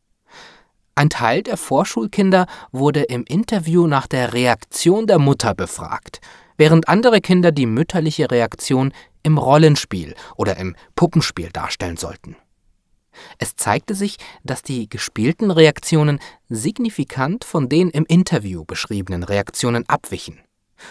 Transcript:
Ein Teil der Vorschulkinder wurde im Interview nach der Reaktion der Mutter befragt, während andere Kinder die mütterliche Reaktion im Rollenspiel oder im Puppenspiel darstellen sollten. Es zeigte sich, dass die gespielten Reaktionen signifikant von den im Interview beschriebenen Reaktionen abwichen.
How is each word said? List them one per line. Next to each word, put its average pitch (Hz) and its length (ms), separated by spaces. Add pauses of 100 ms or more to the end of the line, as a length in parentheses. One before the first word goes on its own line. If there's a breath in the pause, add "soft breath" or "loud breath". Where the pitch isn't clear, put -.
(960 loud breath)
Ein 147 120
Teil 123 340
der 226 140
Vorschulkinder 190 880 (260 loud breath)
wurde 143 280
im 120 240
Interview 170 600
nach 143 200
der 123 280
Reaktion 127 720
der 196 120
Mutter 139 360
befragt, - 680 (380 loud breath)
während 160 300
andere 220 340
Kinder 180 300
die 143 120
mütterliche 151 680
Reaktion 127 600 (300 loud breath)
im 151 160
Rollenspiel 135 760 (220 loud breath)
oder 98 220
im 92 180 (180 soft breath)
Puppenspiel - 540
darstellen 82 480
sollten. - 400 (1000 loud breath)
Es - 180
zeigte 131 380
sich, 196 220 (280 loud breath)
dass - 180
die 120 260
gespielten 147 640
Reaktionen 151 680 (280 loud breath)
signifikant 147 960
von 139 240
den 165 220
im - 160
Interview 107 580
beschriebenen 95 600
Reaktionen 113 640
abwichen. - 520 (500 loud breath)